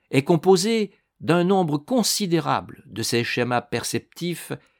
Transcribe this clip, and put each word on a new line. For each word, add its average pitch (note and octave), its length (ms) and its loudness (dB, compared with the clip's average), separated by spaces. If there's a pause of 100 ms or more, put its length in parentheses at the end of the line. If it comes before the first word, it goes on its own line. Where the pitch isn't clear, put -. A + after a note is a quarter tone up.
(120)
est C#3 120 2
composée G3 680 2 (280)
d'un E3+ 240 2
nombre F3 340 2
considérable D#3+ 1080 -2
de G#2 160 -10
ces A#2 220 0
schémas A#2+ 380 -2
perceptifs - 880 -6 (280)